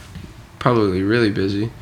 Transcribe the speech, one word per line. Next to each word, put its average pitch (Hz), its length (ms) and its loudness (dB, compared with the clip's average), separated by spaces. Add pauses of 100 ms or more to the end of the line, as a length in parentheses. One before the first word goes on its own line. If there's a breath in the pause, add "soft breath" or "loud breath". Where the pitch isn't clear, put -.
(580 loud breath)
probably 104 440 2
really 110 280 2
busy, 101 400 -2 (120)